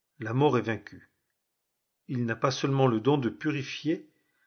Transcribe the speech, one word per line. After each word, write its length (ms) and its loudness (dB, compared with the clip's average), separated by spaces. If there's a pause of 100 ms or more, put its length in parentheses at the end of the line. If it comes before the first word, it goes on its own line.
(200)
La 140 -6
mort 240 4
est 60 0
vaincue. 480 -8 (960)
Il 180 -2
n'a 100 0
pas 160 0
seulement 360 2
le 120 2
don 180 4
de 120 0
purifier, 800 -6 (380)